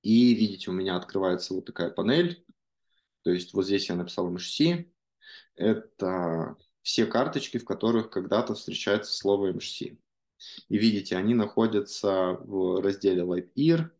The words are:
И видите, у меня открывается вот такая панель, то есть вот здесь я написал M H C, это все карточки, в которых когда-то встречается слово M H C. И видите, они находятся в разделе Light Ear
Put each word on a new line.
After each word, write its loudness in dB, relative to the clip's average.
И 6
видите, 0
у -2
меня -2
открывается -2
вот -6
такая -4
панель, 0
то 2
есть -2
вот 0
здесь 0
я -2
написал -4
M -4
H -8
C, 2
это -2
все 0
карточки, -2
в -6
которых 0
когда-то -2
встречается -4
слово 0
M -2
H -10
C. -10
И 0
видите, 2
они 2
находятся 0
в 0
разделе 2
Light -4
Ear 2